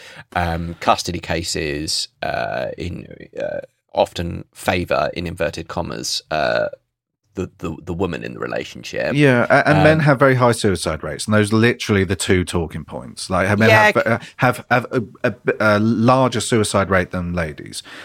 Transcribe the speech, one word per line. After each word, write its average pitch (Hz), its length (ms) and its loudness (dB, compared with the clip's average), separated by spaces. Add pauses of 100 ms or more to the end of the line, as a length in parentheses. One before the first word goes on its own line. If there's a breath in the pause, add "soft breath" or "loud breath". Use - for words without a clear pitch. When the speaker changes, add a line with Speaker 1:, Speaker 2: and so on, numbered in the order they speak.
(360 loud breath)
Speaker 1:
um, 85 440 -2
custody 90 400 0
cases, 80 880 -4 (160)
uh, 58 460 -4 (100)
in, 87 260 -8 (340)
uh, - 200 -6 (340)
often 90 500 -2 (100)
favour, 82 600 -2
in 87 120 -6
inverted 82 440 -6
commas, 82 600 -6
uh, 60 380 0 (680)
the, 92 140 -6 (100)
the, 87 240 -8
the 87 100 -8
woman 85 320 -4
in 60 80 -8
the 55 60 -14
relationship. 62 720 -4
Speaker 2:
Yeah, 131 360 4
a-, 139 200 4
and 147 160 4
men 156 120 8
Speaker 1:
Um, - 40 2
Speaker 2:
have 139 180 4
very 135 160 6
high 123 160 4
suicide 90 500 0
rates, 76 240 -8
and 104 80 0
those 107 200 4
are - 20 2
literally 110 480 2
the 92 140 -2
two 92 260 0
talking 82 400 -4
points. - 460 -14
Like, 92 280 0
men 220 120 6
Speaker 1:
Yeah. 214 140 6
Speaker 2:
have, 214 140 4
uh, 117 220 2 (180 loud breath)
have, 127 320 0
have 123 220 2
a, 127 120 0 (200)
a, 117 100 0 (280)
a 104 180 4
larger 117 640 2
suicide 101 480 0
rate 92 220 0
than 87 220 -6
ladies. 80 500 -8 (220 loud breath)